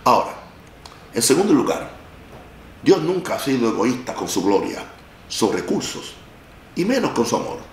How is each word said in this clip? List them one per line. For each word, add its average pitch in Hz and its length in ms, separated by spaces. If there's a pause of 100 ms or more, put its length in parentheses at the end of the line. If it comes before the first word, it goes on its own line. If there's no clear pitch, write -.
Ahora, 110 300 (800)
en 120 80
segundo 170 320
lugar, - 380 (880)
Dios 165 220
nunca 180 320
ha - 40
sido 123 300
egoísta 113 460
con 92 120
su 87 160
gloria, 98 400 (440)
sus - 260
recursos, - 600 (640)
y 175 100
menos 240 260
con 120 160
su - 80
amor. - 240 (140)